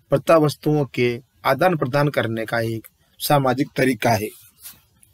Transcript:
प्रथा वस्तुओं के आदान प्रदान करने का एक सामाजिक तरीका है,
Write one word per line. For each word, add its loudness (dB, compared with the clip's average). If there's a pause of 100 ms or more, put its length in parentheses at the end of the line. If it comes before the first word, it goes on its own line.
प्रथा 4
वस्तुओं 0
के -2 (240)
आदान 2
प्रदान 0
करने -4
का -4
एक -6 (320)
सामाजिक 0
तरीका 0
है, -2 (880)